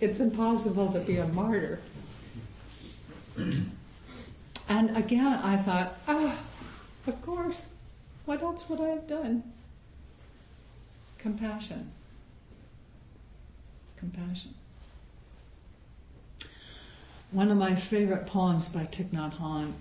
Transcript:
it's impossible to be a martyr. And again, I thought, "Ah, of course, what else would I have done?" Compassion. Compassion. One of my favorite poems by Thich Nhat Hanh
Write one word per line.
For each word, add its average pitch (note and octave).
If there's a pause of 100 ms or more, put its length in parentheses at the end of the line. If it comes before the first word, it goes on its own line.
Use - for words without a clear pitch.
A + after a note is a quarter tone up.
it's -
impossible G#3+
to F3
be F3+
a E3
martyr. F#3+ (3000)
And A3
again, A#3+
I G3
thought, F#3 (120)
"Ah, D4+ (680)
of -
course, F4 (560)
what D4
else E4+
would D#4
I D#4
have D#4
done?" B3+ (1700)
Compassion. G#3+ (2000)
Compassion. F3 (2750)
One G3
of G3+
my F#3+
favorite F#3+
poems F3+
by D#3+
Thich -
Nhat D#3
Hanh D3+